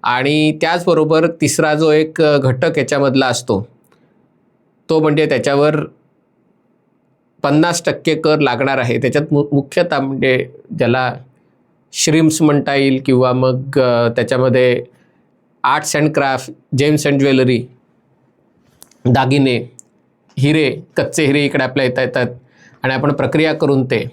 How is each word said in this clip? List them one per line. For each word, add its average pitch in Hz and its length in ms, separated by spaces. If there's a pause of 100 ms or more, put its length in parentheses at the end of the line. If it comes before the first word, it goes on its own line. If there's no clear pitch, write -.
आणि 151 580
त्याचबरोबर 165 640
तिसरा 160 480
जो 156 160
एक 156 280 (240)
घटक 135 360
याच्यामधला 135 480
असतो 117 420 (1200)
तो 160 100
म्हणजे 151 260
त्याच्यावर 143 500 (1700)
पन्नास 160 440
टक्के 156 280
कर 151 240
लागणार 135 400
आहे. 120 200
त्याच्यात 139 340
मु-, 143 200
मुख्यतः 143 480
म्हणजे 135 500 (280)
ज्याला 127 360 (760)
श्रिम्प्स 160 500
म्हणता 147 320
येईल 139 320
किंवा 127 260
मग, 131 460
अ, 120 300
त्याच्यामध्ये 127 760 (800)
arts 147 360
and 151 120
craft, 135 400 (280)
gems 151 260
and 143 140
jewelry, 131 400 (1400)
दागिने, 131 680 (640)
हिरे, 143 380 (200)
कच्चे 156 280
हिरे 143 200
इकडे 135 200
आपल्या 127 220
येता 127 160
येतात - 240 (560)
आणि 131 120
आपण 143 180
प्रक्रिया 151 420
करून 143 300
ते 120 280